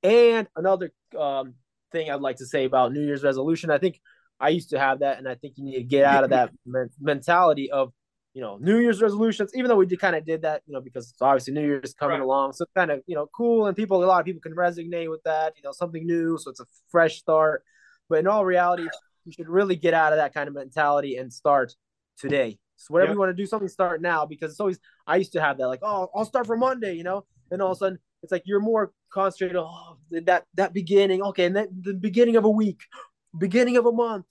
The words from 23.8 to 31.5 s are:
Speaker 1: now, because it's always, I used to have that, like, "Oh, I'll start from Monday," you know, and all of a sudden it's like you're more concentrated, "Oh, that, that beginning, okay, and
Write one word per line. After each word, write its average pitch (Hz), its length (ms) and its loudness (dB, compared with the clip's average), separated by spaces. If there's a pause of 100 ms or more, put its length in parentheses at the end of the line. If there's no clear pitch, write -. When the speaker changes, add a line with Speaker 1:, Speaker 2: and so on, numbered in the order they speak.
Speaker 1:
now, 165 240 0
because 147 260 -10
it's - 80 -14
always, 190 180 -2 (280)
I 165 100 0
used 190 160 -2
to 165 80 -2
have 143 180 0
that, 127 100 -4
like, 127 140 -6
"Oh, 185 320 -4
I'll 214 120 -2
start 240 200 -4
from 226 140 -4
Monday," 247 340 -2
you 165 100 -10
know, 190 200 -6 (260)
and 185 120 -4
all 190 100 0
of 175 40 -4
a - 20 -20
sudden 190 200 -4 (240)
it's - 100 -8
like 180 120 -4
you're 202 160 0
more 214 320 0 (180)
concentrated, 190 460 -2
"Oh, 170 400 -10 (140)
that, 170 340 0 (100)
that 180 200 -2
beginning, 190 480 2
okay, 190 240 0
and 185 100 0